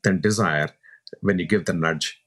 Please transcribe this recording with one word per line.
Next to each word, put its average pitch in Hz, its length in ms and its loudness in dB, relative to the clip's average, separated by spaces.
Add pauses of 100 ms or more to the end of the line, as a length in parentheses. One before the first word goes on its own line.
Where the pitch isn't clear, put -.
Then 95 160 2
desire, 80 480 0 (540)
when 98 160 2
you 85 80 -2
give 95 180 0
the - 80 -2
nudge, 82 540 -2